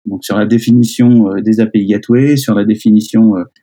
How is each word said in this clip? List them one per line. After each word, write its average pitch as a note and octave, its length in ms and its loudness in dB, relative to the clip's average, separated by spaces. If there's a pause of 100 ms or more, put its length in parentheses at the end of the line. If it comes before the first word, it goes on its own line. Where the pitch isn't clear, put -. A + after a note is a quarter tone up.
donc G2 200 -10
sur G2+ 120 -4
la G#2+ 80 0
définition, A#2 840 2
euh, G2 100 -6
des A2 200 0
A A2 60 0
P G#2+ 120 -2
I G2+ 60 -2
Gateway, A#2+ 500 0
sur C3 180 -4
la G2+ 120 0
définition, G#2+ 720 0
euh, F2 80 -8 (160)